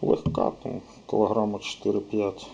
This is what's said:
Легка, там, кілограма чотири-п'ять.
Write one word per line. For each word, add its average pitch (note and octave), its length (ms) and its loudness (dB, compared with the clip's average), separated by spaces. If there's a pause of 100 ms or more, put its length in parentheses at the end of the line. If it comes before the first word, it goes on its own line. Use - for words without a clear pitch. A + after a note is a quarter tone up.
Легка, - 460 2 (120)
там, - 180 -6 (280)
кілограма G#2+ 500 2
чотири-п'ять. G2+ 960 -2